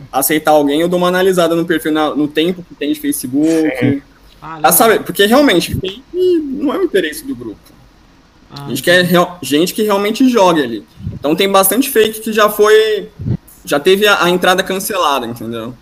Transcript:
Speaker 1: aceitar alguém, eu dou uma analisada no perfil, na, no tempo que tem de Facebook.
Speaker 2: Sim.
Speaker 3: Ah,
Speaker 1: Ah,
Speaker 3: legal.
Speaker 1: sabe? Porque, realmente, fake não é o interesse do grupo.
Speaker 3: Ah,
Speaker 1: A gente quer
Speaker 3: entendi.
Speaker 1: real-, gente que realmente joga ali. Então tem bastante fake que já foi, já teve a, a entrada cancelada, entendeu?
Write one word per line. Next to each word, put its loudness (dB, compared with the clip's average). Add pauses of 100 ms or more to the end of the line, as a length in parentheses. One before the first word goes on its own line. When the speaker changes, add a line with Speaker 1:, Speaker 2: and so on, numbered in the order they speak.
(120)
Speaker 1:
aceitar 0
alguém, 2
eu 0
dou 0
uma 2
analisada 2
no 0
perfil, -2
na, 0
no 0
tempo -2
que -20
tem -6
de -4
Facebook. -2
Speaker 2:
Sim. 0 (400)
Speaker 3:
Ah, -16
Speaker 1:
Ah, -12
Speaker 3:
legal. 2
Speaker 1:
sabe? 4
Porque, 0
realmente, 2
fake -8 (500)
não -4
é -4
o 0
interesse -4
do -8
grupo. -12 (920)
Speaker 3:
Ah, -16
Speaker 1:
A -12
gente -6
quer 4
Speaker 3:
entendi. 0
Speaker 1:
real-, 2
gente 0
que -2
realmente 0
joga 4
ali. -6 (300)
Então -2
tem 0
bastante 2
fake 0
que -6
já 2
foi, 2 (520)
já -2
teve 2
a, 2
a 2
entrada 2
cancelada, -2
entendeu? -10